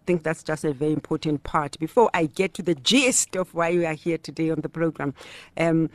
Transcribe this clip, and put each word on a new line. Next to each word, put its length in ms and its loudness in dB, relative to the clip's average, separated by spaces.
think 180 0
that's 200 -4
just 220 -4
a 100 0
very 180 0
important 520 -2
part. 340 -2
Before 340 4
I 140 2
get 260 -2
to 100 -10
the 120 2
gist 600 2
of 200 -4
why 160 0
we 160 2
are 80 -2
here 240 -2
today 320 -4
on 100 -2
the 80 -8
program, 460 -4
um, 380 2